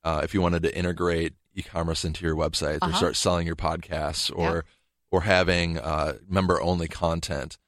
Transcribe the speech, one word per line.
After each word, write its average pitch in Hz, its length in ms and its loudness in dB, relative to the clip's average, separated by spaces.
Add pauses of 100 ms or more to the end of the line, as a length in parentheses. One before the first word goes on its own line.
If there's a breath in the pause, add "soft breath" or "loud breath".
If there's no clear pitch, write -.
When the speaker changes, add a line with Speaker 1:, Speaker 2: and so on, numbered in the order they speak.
Speaker 1:
uh, 80 220 0
if - 80 -6
you 95 80 2
wanted 87 220 2
to - 140 0
integrate 85 560 0 (220)
e-commerce 82 480 -4
into 82 220 -4
your 80 100 2
website 78 460 0
or - 80 0
Speaker 2:
Uh-huh. 175 80 0
Speaker 1:
start 85 180 2
selling 87 320 2
your 82 80 -2
podcasts 80 840 -4
or, 87 60 0
Speaker 2:
Yeah. 82 180 0 (500 soft breath)
Speaker 1:
or 90 100 4
having, 87 580 2
uh, 76 380 -2 (100)
member-only 90 640 2
content 80 680 -4 (100)